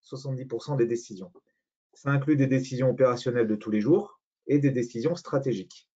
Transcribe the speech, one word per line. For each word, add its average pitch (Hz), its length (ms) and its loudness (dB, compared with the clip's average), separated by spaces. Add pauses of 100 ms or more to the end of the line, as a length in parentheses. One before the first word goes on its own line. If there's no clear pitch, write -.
Soixante-dix 135 420 -8
pour 117 180 -8
cent 143 140 -4
des 117 100 2
décisions. 104 460 -8 (600)
Ça - 180 -4
inclut 143 260 2
des 131 100 4
décisions 127 440 0
opérationnelles 120 560 2
de 107 80 0
tous 107 160 -6
les 107 100 2
jours 175 400 2 (260)
et 143 120 4
des 139 120 2
décisions 123 440 -2
stratégiques. 135 760 -6 (100)